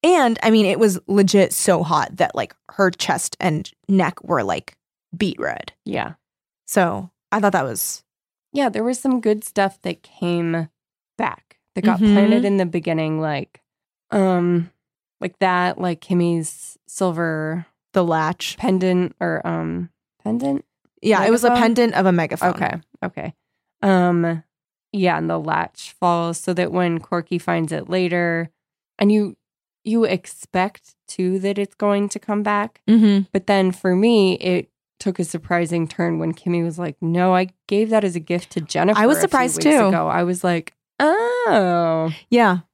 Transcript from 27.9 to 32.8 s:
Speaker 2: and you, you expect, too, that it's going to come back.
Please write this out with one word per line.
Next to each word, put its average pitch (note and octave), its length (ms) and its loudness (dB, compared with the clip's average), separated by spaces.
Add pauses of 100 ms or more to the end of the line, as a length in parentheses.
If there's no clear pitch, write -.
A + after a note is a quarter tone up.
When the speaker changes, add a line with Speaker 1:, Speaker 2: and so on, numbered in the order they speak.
Speaker 2:
and G3+ 120 4
you, G#3 240 0 (480)
you A3+ 200 0
expect, - 920 -6 (100)
too, F#3 320 -2
that G3 180 -2
it's G3+ 200 -6
going G3+ 320 0
to G#3 100 -10
come G#3 240 -4
back. G#3 460 -4